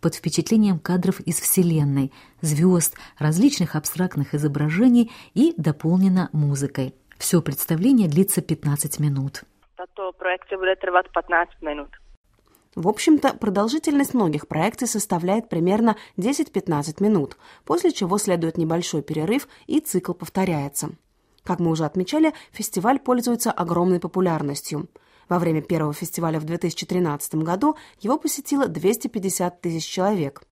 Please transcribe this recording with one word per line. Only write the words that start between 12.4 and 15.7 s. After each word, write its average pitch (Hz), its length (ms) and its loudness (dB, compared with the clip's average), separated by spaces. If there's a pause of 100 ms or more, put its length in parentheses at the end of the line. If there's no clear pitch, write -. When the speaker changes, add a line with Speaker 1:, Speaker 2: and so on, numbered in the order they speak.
Speaker 3:
В 165 120 -4
общем-то, 285 480 4
продолжительность 240 800 0
многих 165 320 0
проекций 190 400 -2
составляет 196 600 -2
примерно 202 480 2 (200)